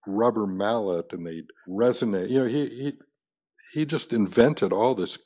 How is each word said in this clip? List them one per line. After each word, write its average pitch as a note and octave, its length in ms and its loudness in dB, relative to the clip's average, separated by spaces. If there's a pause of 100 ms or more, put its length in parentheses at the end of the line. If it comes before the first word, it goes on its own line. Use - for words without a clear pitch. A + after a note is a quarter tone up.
rubber G#2+ 400 0
mallet G2 640 -2
and E2+ 140 -10
they'd E2 220 -12 (200)
resonate. G#2+ 640 0
You C3 120 2
know, B2+ 40 0
he, C#3 200 -2
he, C#3 260 -8 (800)
he D#3 120 0
just D3 280 -4
invented A2+ 600 4
all A2+ 220 2
this F2+ 320 -6